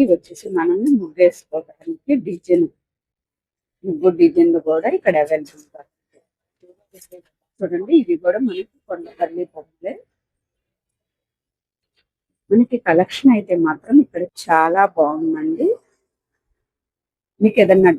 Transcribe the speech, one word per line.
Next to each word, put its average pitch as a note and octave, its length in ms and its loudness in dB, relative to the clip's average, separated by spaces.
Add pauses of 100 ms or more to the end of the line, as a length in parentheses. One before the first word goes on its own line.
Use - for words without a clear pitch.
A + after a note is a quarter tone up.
ఇవి G3 100 2
వచ్చేసి - 320 -10 (100)
మనం F3 220 -2 (220)
ముగ్గు E3 200 -12
వేసుకోవడానికి F3+ 920 -2 (100)
డిజైన్, G#3+ 420 -2 (1160)
ముగ్గు F#3 240 -2 (100)
డిజైన్లు E3+ 480 2
కూడా D#3+ 300 -2
ఇక్కడ G3 180 -2 (100)
అవైలబుల్ D3+ 380 -6 (120)
గా - 80 -20
ఉన్నాయి. - 1400 -20 (380)
చూడండి, F#3 400 -4
ఇవి F3 240 -4
కూడా F3+ 140 0 (100)
మనకి F#3+ 280 -8 (140)
కొండపల్లి F3 540 -8 (100)
బొమ్మలే. E3+ 400 -16 (2500)
మనకి A#3 280 0 (120)
కలెక్షన్ F#3 460 2
అయితే F#3+ 200 -2 (120)
మాత్రం D#3 360 -2
ఇక్కడ - 180 -8 (220)
చాలా E3+ 400 2 (140)
బాగుందండి. E3 720 -2 (1700)
మీకు G#3 220 2
ఏదన్నా F#3 360 6